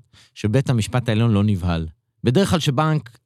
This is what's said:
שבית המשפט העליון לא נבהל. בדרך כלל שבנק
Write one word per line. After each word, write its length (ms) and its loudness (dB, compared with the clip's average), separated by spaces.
שבית 360 0
המשפט 380 -2
העליון 220 2
לא 140 2
נבהל. 420 -2
בדרך 260 2
כלל 100 2
שבנק 500 -2